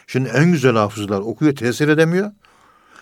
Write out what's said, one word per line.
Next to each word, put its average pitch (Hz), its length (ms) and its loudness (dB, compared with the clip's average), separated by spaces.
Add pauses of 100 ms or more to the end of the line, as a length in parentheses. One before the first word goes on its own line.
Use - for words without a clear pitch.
Şimdi 131 220 -4
en 139 240 2
güzel 131 200 2
hafızlar 104 480 -2
okuyor, 123 360 -2
tesir 123 320 -2
edemiyor. 165 440 0 (680)